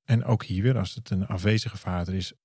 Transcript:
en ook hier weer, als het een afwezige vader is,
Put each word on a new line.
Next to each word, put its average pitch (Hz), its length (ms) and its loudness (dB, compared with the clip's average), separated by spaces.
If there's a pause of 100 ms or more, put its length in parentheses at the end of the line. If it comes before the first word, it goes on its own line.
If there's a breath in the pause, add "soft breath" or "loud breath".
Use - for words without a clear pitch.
en 117 200 2
ook 120 200 2
hier 95 200 -2
weer, 127 140 4
als 95 180 -2
het - 140 -12
een 95 180 0
afwezige 104 500 0
vader 90 360 -2
is, 92 200 -4 (120)